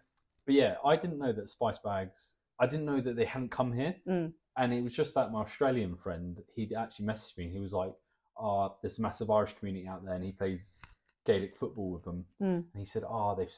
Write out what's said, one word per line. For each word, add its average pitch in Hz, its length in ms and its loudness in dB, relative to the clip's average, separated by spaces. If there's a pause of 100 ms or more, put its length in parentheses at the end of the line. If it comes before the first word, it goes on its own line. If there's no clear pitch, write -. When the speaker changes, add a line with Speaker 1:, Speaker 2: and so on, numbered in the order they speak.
(460)
Speaker 1:
but 139 100 6
yeah, 117 300 6
I 151 100 8
didn't 160 240 -2
know 131 140 0
that 104 160 -6
spice 110 300 -2
bags, 95 560 -6 (220)
I 123 100 6
didn't 151 180 -2
know 139 160 2
that 120 160 -2
they 117 80 4
hadn't 127 240 -4
come 123 240 0
here. 143 220 0 (120)
Speaker 2:
Mm. 175 240 2 (240)
Speaker 1:
And 123 180 2
it 120 80 2
was 120 140 -2
just - 200 2
that 123 180 4
my 110 80 0
Australian 110 560 2
friend, 90 440 -6 (140)
he'd 110 180 -4
actually 113 320 -4
messaged 107 320 -4
me. 87 120 -6
He 95 100 -6
was 98 140 -6
like, 95 200 0 (440)
"Oh, 98 440 0
there's - 180 -6
a - 20 -2
massive 104 280 -2
Irish 104 280 6
community 95 320 -6
out 92 160 -10
there," 92 80 -4
and 90 100 -4
he 95 80 -4
plays 95 480 -4 (440)
Gaelic 98 320 4
football 104 360 -4
with 85 120 -8
them. 87 220 -6 (160)
Speaker 2:
Mm. 190 140 4
Speaker 1:
And 170 200 -4
he 101 100 -6
said, - 220 -4
"Oh, 104 280 0
they've, 92 220 -2